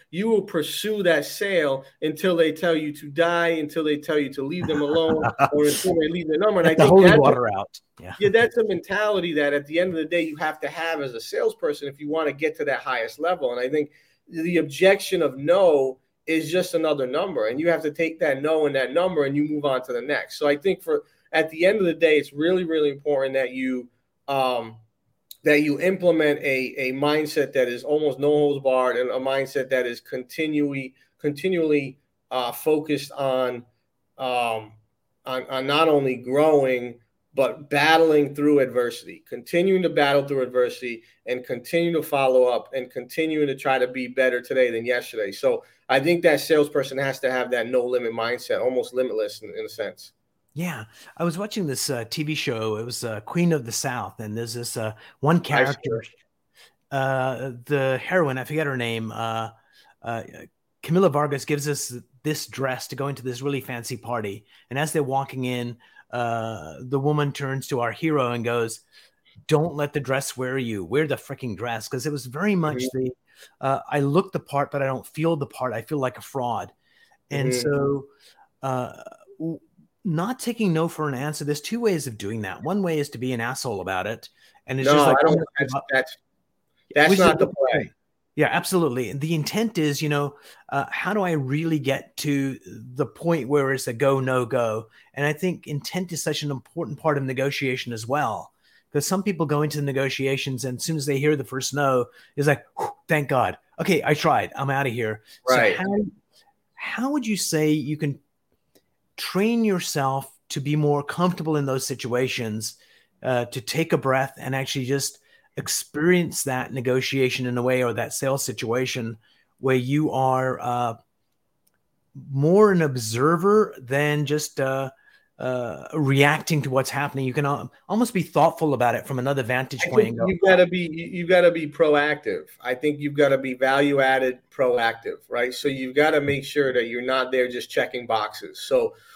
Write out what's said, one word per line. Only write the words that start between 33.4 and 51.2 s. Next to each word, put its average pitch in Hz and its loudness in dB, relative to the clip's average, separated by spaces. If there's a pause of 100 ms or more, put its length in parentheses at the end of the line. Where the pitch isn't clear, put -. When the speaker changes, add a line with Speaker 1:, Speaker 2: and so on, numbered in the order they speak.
Speaker 1:
um, 117 -4 (520)
on, 127 -4
on 131 -4
not 147 4
only 139 4
growing, 127 2 (340)
but 135 -2
battling 151 4
through 147 4
adversity, 120 -2
continuing 180 0
to 170 2
battle 143 2
through 139 -2
adversity 123 -2 (220)
and 123 -4
continue 170 -2
to 156 0
follow 131 4
up 123 0
and 127 -6
continuing 151 -2
to 139 -2
try 139 0
to 123 2
be 127 -6
better 123 2
today 127 2
than 113 -4
yesterday. 117 -2
So 120 0 (260)
I 131 4
think 170 2
that 151 6
salesperson 147 2
has 135 -2
to 127 0
have 123 -2
that 117 0
no 123 0
limit 123 -2
mindset, 117 -2
almost 123 -2
limitless 110 -4
in, 107 -16
in 110 -8
a 107 -12
sense. - -10 (420)
Speaker 2:
Yeah. 147 -8 (320)
I 165 -2